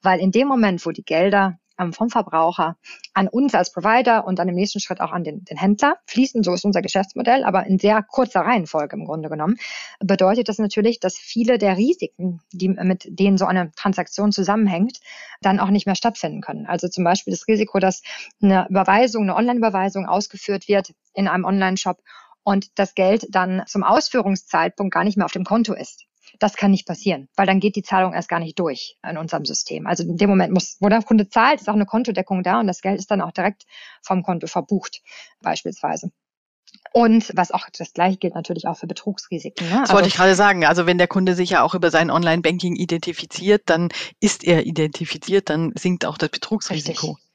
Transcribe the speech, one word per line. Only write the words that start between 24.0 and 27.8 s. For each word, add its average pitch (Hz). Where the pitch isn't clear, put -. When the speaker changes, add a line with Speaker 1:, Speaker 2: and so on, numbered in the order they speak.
Speaker 1:
gar 170
nicht 202
mehr 185
auf -
dem 185
Konto 220
ist. -
Das 202
kann 196
nicht 190
passieren, 165
weil 196
dann 190
geht 202
die 202